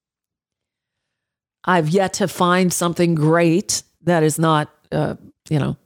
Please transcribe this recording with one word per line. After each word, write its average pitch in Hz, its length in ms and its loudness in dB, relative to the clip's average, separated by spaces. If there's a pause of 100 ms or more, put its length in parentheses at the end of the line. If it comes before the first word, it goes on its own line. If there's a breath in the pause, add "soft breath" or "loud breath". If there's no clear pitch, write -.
(1600)
I've 175 240 0
yet 185 260 0
to 190 140 -2
find 180 440 0
something 170 420 0
great 165 680 0 (200)
that 175 200 2
is 156 160 0
not, 156 300 0 (240)
uh, 151 220 -4 (340)
you 156 100 0
know, 131 280 -2